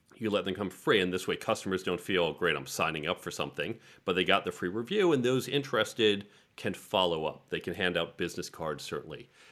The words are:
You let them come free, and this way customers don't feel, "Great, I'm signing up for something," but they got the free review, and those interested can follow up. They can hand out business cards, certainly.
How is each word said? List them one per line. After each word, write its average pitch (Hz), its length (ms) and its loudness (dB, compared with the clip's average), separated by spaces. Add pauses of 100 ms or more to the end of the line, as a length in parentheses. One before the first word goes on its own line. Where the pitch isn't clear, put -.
(160)
You 110 140 -2
let 98 140 2
them 95 100 -2
come 95 160 -4
free, 117 300 2
and 90 120 2
this 90 140 -2
way - 100 0
customers 95 460 -2
don't 90 180 -2
feel, 85 340 2
"Great, 82 200 2
I'm 69 120 -6
signing 80 400 -2
up 87 140 -2
for 85 100 -8
something," 73 500 -4 (240)
but 95 100 0
they 90 100 4
got 92 200 4
the 90 80 -4
free - 160 -4
review, 160 440 2
and 127 120 4
those 127 240 2
interested 107 800 2 (280)
can 101 200 -6
follow 87 500 2
up. - 240 -6
They 82 120 -2
can 90 120 -6
hand 87 240 0
out 82 220 -2
business - 320 -4
cards, 76 340 -6
certainly. - 460 -10 (220)